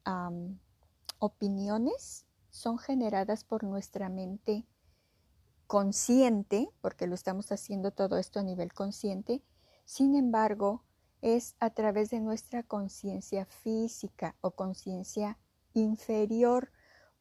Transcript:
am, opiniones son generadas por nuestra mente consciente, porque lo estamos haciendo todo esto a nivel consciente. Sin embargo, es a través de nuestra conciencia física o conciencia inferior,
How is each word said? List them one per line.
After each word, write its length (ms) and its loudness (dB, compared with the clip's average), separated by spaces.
am, 560 -6
opiniones 1080 -2
son 260 -4
generadas 680 0
por 200 -4
nuestra 460 -6
mente 580 -4
consciente, 1040 4
porque 260 -2
lo 80 -2
estamos 360 -6
haciendo 400 -4
todo 280 0
esto 200 -4
a 40 -2
nivel 300 -4
consciente. 680 -4
Sin 300 4
embargo, 680 4
es 340 2
a 120 0
través 400 0
de 80 -2
nuestra 420 -4
conciencia 840 -6
física 960 -4
o 100 0
conciencia 880 -6
inferior, 960 2